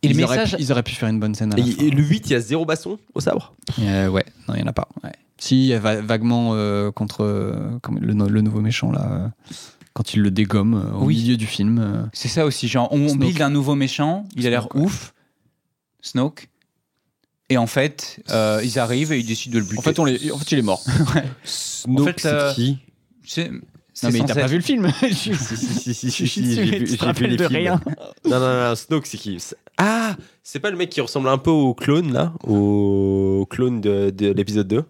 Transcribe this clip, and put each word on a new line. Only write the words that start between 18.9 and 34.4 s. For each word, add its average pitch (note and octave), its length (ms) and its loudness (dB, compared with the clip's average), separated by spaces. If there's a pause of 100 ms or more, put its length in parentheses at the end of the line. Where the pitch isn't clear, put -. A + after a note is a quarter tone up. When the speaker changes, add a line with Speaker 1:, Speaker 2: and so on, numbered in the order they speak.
Speaker 1:
et C#3 80 0
ils A#2 60 -4
décident A2+ 300 -4
de A#2 40 4
le G#2+ 60 -2
buter. G#2 140 -6
Speaker 2:
En - 20 -6
fait, D#3+ 180 0
on D#3+ 60 4
les, C#3 260 0
en C#3+ 60 -6
fait, C#3+ 160 -6
il C#3+ 60 2
est A#2+ 40 0
mort. G2 180 0 (160)
Speaker 1:
<laughs> - 180 2
Ouais. C#3+ 80 2 (200)
Speaker 3:
Snoke, - 580 -2
Speaker 1:
En C#3+ 120 4
fait, - 140 -6
euh, D3 220 2
Speaker 3:
c'est C#3 60 -4
qui ? C3 220 0 (480)
Speaker 1:
c'est, E3 240 -6
Speaker 2:
Non, - 100 -10 (340)
Speaker 1:
c'est A#2+ 180 -2
Speaker 2:
mais A#2 80 4
t'as C#3 80 2
Speaker 1:
censé A#2+ 80 0
Speaker 2:
pas D3 60 2
Speaker 1:
être C3 100 2
Speaker 2:
vu D3+ 60 0
le F3+ 60 0
film. G#3+ 340 2
<laughs> - 40 -2
Je B3 120 2
suis F#3+ 220 -2
Speaker 3:
Si, A#2 220 -6
si, F3 80 -4
si, A#2+ 280 -4
si, B2+ 160 -6
Speaker 2:
je A#2 40 -4
suis D#3+ 160 -2
Speaker 3:
si, B2 240 0
Speaker 2:
sûr A2 120 2
Speaker 3:
j'ai - 60 2
Speaker 2:
que G3+ 60 0
Speaker 3:
vu, B2 80 0
Speaker 2:
tu - 0 -
te - 60 -4
Speaker 3:
j'ai B2 60 -2
vu - 80 -2
Speaker 2:
rappelles E3 260 0
Speaker 3:
les A#2+ 60 0
Speaker 2:
de F3 100 2
Speaker 3:
films. C#3+ 120 0
Speaker 2:
rien. F3 220 0 (440)
Speaker 3:
Non, B2+ 140 4
non, B2+ 300 2
non, A#2 60 0
Snoke, D#3 320 -4
c'est G#2+ 100 -12
qui ? F#2+ 220 -8
C'est... - 180 -16 (200)
Ah, A3 380 0 (280)
c'est - 160 -10
pas G#3 100 -4
le F#3 80 -6
mec F3 140 -2
qui D3 100 -4
ressemble C3 260 -2
un C3+ 120 4
peu C#3 120 0
au C#3+ 220 4
clone, D3 400 0
là ? D#3 180 0 (160)
Au G2 1000 2
clone B2 320 -2
de, G2+ 300 2
de G2+ 200 0
l'épisode G2+ 360 0